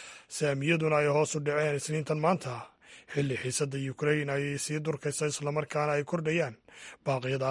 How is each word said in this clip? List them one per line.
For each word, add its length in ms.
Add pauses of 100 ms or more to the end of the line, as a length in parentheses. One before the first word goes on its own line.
(280)
saamiyaduna 680
ay 160
hoos 240
u 80
dhaceen 320
Isniintan 420
maanta, 520 (420)
xilli 240
xiisadda 400 (140)
Ukraine 420
ay 260
sii 220
durkayso 460
islamarkaana 640
ay 120
kordhayaan 520 (480)
baaqyada 460